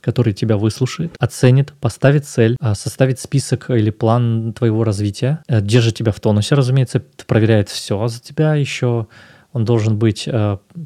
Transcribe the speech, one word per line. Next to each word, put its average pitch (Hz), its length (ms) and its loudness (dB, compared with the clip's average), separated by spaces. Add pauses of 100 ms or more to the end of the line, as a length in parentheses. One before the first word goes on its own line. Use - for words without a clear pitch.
который 113 320 0
тебя 110 240 0
выслушает, 127 600 -4
оценит, 131 640 2
поставит 147 460 0
цель, 113 340 0
а, 107 160 0
составит 131 440 -2
список - 520 -4
или 110 180 2
план 113 640 0
твоего 113 300 0
развития, 104 640 -2
э, 110 140 2
держит 113 340 2
тебя 110 160 -2
в - 80 -6
тонусе, 104 360 2
разумеется, 131 460 0 (240)
проверяет 107 440 2
все 107 380 -6
за 117 120 -8
тебя 156 360 -2
еще. 123 520 -2 (460)
Он 113 120 -2
должен 110 320 2
быть, 107 300 0
э, 104 300 0 (280)